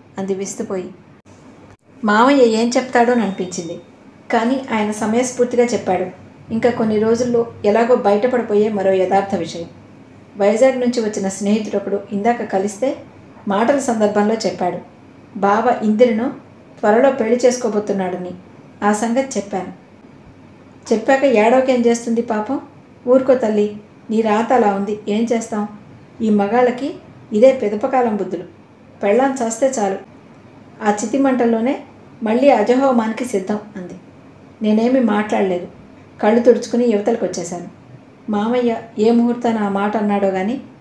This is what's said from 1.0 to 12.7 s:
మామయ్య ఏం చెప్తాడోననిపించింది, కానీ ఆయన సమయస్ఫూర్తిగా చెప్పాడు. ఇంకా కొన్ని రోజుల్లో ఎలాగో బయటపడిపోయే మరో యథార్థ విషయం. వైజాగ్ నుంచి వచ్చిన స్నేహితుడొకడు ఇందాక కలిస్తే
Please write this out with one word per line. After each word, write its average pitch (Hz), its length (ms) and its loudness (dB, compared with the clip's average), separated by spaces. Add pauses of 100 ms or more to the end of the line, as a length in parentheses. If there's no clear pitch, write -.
మామయ్య 247 380 4
ఏం 226 340 2
చెప్తాడోననిపించింది, 196 1040 -2 (500)
కానీ 240 300 0 (100)
ఆయన 214 200 -2
సమయస్ఫూర్తిగా 240 760 0
చెప్పాడు. 185 400 -2 (480)
ఇంకా 226 160 0
కొన్ని 214 300 0
రోజుల్లో 233 480 0 (180)
ఎలాగో 233 300 4
బయటపడిపోయే 214 720 2
మరో 190 220 0
యథార్థ 190 440 0
విషయం. 170 300 -8 (720)
వైజాగ్ 233 420 2
నుంచి 240 220 0
వచ్చిన 202 280 -4
స్నేహితుడొకడు 202 680 -2 (120)
ఇందాక 220 320 -2
కలిస్తే 220 540 -2 (500)